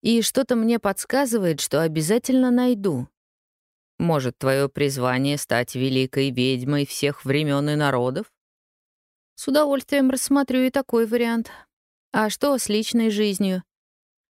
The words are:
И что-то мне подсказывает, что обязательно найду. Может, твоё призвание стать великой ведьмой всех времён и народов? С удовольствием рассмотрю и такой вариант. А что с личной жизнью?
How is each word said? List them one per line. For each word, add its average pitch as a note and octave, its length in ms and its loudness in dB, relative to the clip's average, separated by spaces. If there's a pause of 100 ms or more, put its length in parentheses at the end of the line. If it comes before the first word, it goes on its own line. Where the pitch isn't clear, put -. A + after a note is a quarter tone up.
И A3+ 180 2
что-то B3+ 340 0
мне A3+ 240 0
подсказывает, G#3 800 -2
что - 220 0
обязательно A3 680 0
найду. G#3 580 0 (880)
Может, D3 400 0
твоё C3+ 320 2
призвание C3+ 680 -2
стать A#2+ 380 -2
великой C3 540 0
ведьмой C3 560 0
всех - 400 -4
времён C#3+ 460 0
и D3+ 40 0
народов? C#3 560 -2 (1000)
С - 140 -10
удовольствием C#4 640 2
рассмотрю C4+ 500 0
и C4 80 2
такой A#3 380 0
вариант. A#3 440 -2 (600)
А G#3+ 180 0
что C#4 280 0
с - 120 -6
личной A3+ 400 0
жизнью? G3+ 540 0 (720)